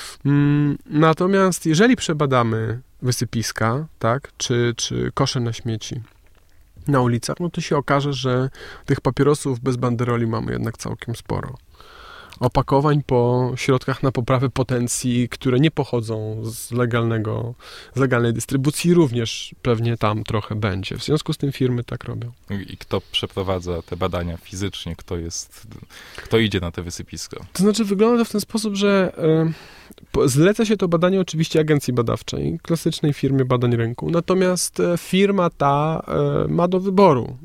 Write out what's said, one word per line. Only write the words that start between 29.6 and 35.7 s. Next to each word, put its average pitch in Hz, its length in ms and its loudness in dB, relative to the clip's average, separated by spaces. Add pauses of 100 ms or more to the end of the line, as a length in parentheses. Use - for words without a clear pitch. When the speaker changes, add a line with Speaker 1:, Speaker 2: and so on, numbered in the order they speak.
Speaker 1:
po-, - 180 4
zleca 180 360 4
się 208 120 2
to 196 100 0
badanie 180 320 2
oczywiście 165 400 0
agencji 151 340 2
badawczej, 123 680 -2
klasycznej 160 520 0
firmie 135 320 2
badań 123 300 2
rynku. 120 360 -2
Natomiast, 180 680 0
e, 175 180 2
firma 190 520 2
ta, 147 580 0